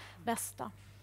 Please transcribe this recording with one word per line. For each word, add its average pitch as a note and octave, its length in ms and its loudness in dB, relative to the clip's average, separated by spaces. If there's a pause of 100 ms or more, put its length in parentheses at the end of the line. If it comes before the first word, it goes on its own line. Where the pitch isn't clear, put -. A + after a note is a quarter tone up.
(240)
bästa? A#3 480 4 (320)